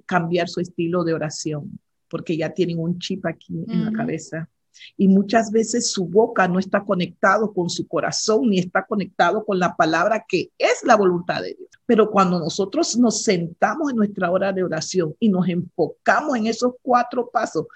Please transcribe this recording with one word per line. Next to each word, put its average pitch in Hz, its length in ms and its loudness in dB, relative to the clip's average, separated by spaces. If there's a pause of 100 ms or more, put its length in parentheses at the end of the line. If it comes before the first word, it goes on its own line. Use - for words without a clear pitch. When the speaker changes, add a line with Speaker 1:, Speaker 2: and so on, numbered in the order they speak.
Speaker 1:
cambiar 170 420 0
su 175 140 -6
estilo 175 420 -2
de 165 120 -2
oración 151 600 -6 (320)
porque 165 280 -4
ya 156 160 -4
tienen 170 260 0
un 175 200 -2
chip 185 260 -6
aquí 165 420 -8
en 180 160 -2
la - 60 -2
Speaker 2:
Ujú. - 80 -4
Speaker 1:
cabeza. 160 500 -6 (500)
Y 196 100 4
muchas 202 440 4
veces 226 400 0
su 185 160 -4
boca 208 400 2
no 175 100 0
está 196 260 0
conectado 196 680 0
con 175 160 0
su - 180 -6
corazón, 214 600 0
ni 196 80 4
está 185 280 0
conectado 196 600 0
con 196 140 -2
la 175 160 0
palabra 165 520 2
que 160 300 -2
es 427 260 0
la 240 120 6
voluntad 180 480 0
de - 100 -10
Dios. - 160 -18 (160)
Pero 214 240 4
cuando 185 300 2
nosotros 196 580 -2
nos 233 240 2
sentamos 208 720 0
en 240 60 -2
nuestra 202 340 0
hora 196 200 0
de 190 120 -2
oración 165 560 -2
y 226 100 4
nos 180 180 2
enfocamos 196 880 -2
en 214 100 -2
esos 240 340 -2
cuatro 240 500 0
pasos, 160 440 -2